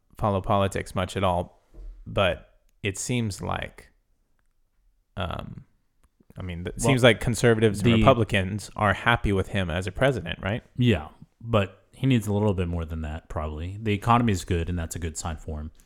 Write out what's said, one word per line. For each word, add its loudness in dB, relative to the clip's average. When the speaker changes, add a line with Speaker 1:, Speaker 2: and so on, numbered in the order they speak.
Speaker 1:
follow 0
politics 0
much -2
at 0
all, 0
but 0
it -4
seems -4
like, -8
um, -8
I -10
mean, -8
it -6
Speaker 2:
Well, 0
Speaker 1:
seems 4
like 6
conservatives 2
and 0
Speaker 2:
the 6
Speaker 1:
Republicans 2
are 2
happy 2
with 0
him -2
as -4
a -6
president, -2
right? -4
Speaker 2:
Yeah, 2
but -2
he -6
needs 2
a 0
little 2
bit -2
more -4
than -8
that, -8
probably. -8
The 0
economy 4
is -2
good, -2
and -4
that's -6
a -12
good -8
sign -6
for -10
him. -12